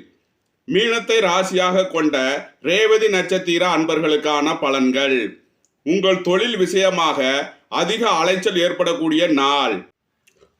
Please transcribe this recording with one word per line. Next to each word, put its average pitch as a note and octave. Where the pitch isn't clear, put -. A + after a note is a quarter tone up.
மீனத்தை A3+
ராசியாக F#3
கொண்ட D3+
ரேவதி G#3+
நட்சத்திர F3+
அன்பர்களுக்கான D#3
பலன்கள். C3+
உங்கள் F3+
தொழில் G#3
விஷயமாக F3
அதிக G#3
அலைச்சல் F#3
ஏற்படக்கூடிய E3
நாள். C#3